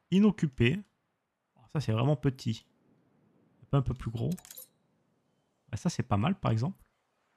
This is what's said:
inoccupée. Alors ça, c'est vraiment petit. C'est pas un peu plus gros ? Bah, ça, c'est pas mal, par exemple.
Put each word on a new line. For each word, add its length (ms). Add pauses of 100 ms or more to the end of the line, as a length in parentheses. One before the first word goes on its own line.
(100)
inoccupée. 680 (760)
Alors 180
ça, 80
c'est 120
vraiment 240
petit. 500 (960)
C'est 80
pas 100
un 40
peu 120
plus 160
gros ? 200 (1400)
Bah, 60
ça, 140
c'est 120
pas 140
mal, 180
par 160
exemple. 320 (540)